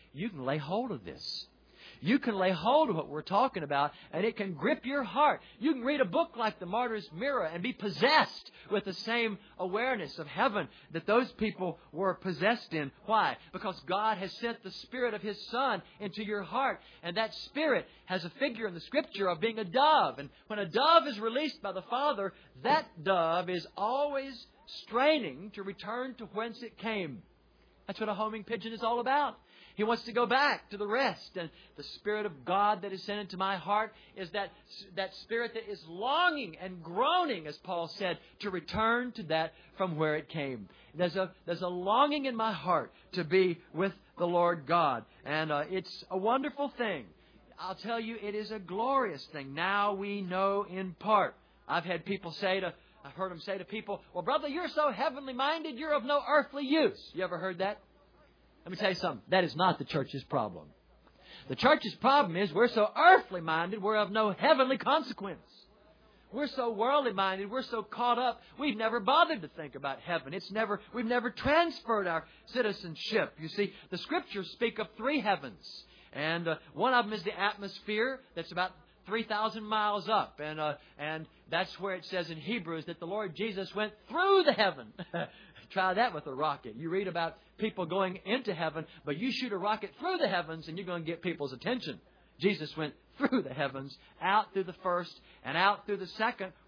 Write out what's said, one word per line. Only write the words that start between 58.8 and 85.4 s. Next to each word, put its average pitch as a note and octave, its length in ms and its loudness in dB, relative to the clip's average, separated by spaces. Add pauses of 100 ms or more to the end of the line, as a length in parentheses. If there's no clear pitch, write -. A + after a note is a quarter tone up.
you F#3+ 80 2
something. D3 320 -2
That F3+ 160 6
is C3 100 -2
not F3+ 240 4
the C#3+ 60 -8
church's C#3 400 -4
problem. G2 420 -4 (840)
The C3 60 -6
church's B3 400 4
problem B3 420 4
is F#3 160 0
we're G#3+ 140 6
so A3 300 2
earthly C#4+ 440 8
minded, E3 400 0
we're G#3 140 2
of G#3 160 2
no G#3+ 220 2
heavenly C4 440 6
consequence. A#3 640 0 (920)
We're C4 160 -2
so A#3+ 240 -2
worldly B3 400 4
minded, F#3+ 360 0
we're B3 140 -4
so A3 220 -4
caught A#3+ 340 0
up, B3 240 0 (160)
we've C4 180 0
never A3 220 2
bothered C#4+ 440 4
to D3+ 60 -10
think D3 280 -12
about C3+ 240 -6
heaven. D#3 340 -4
It's F#3 160 -8
never, G#3 300 -2 (120)
we've A#3+ 140 -2
never A#3+ 240 0
transferred C4 800 2
our E3 160 -2 (220)
citizenship. G3 920 -2
You D#3 120 -10
see, G3+ 220 -2 (180)
the F3+ 80 -6
Scriptures G3+ 520 -4
speak A#3 300 -2
of G#3 160 -6
three C4+ 240 0
heavens. D3 640 -4 (280)
And, E3 360 -2
uh, D#3 80 0 (180)
one A3+ 180 2
of A#3+ 120 6
them G#3 80 -6
is G3+ 100 -6
the F3 160 -6
atmosphere G#3+ 800 -2 (160)
that's E3 160 -8
about F3+ 220 -2 (340)
three A3 160 -2
thousand A3 400 -2
miles G#3 460 0
up. G3+ 320 0
And, D#3 180 -6
uh, D3+ 160 0 (240)
and D#3 280 -6 (240)
that's F3+ 280 -2
where F#3+ 160 -4
it F#3 120 -8
says F3 240 -4
in D#3+ 80 -8
Hebrews E3 480 -4
that F3 120 -10
the E3+ 80 -8
Lord G3 300 -4
Jesus G3 400 -4
went G#3 160 -2 (160)
through F#4 360 6
the D4 80 8
heaven. E3 360 2 (260)
<laughs> E3 140 -4 (420)